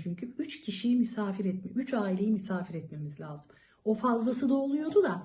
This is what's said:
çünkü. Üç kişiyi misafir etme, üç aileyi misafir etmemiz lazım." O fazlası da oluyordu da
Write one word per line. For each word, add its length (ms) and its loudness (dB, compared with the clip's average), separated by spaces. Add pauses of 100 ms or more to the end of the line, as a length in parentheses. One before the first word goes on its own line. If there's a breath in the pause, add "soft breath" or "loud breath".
çünkü. 220 -6 (120)
Üç 240 -6
kişiyi 340 0
misafir 500 2
etme, 260 -2
üç 220 -2
aileyi 380 2
misafir 420 -2
etmemiz 460 -8
lazım." 320 -14 (340 soft breath)
O 80 4
fazlası 560 2
da 40 6
oluyordu 500 2
da 220 0